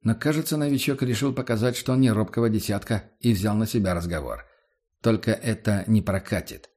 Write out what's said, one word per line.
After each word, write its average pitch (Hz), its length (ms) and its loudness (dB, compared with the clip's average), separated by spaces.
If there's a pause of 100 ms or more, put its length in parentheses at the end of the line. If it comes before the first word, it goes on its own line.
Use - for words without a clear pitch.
Но, 113 140 2
кажется, 156 420 -2
новичок 143 440 0
решил 127 320 0
показать, 120 440 0
что - 160 -2
он 131 80 4
не 127 100 6
робкого 110 380 0
десятка, 104 680 -2
и 120 140 2
взял 104 220 0
на 110 100 2
себя 98 280 0
разговор. 85 520 -4 (560)
Только 110 300 2
это 107 560 0
не 107 140 6
прокатит. - 760 -4